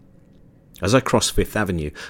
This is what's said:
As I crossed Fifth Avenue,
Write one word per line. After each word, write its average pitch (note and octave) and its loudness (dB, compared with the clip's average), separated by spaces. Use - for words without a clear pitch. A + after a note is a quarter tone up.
As G2 2
I C3 6
crossed - 0
Fifth - 0
Avenue, F2+ -2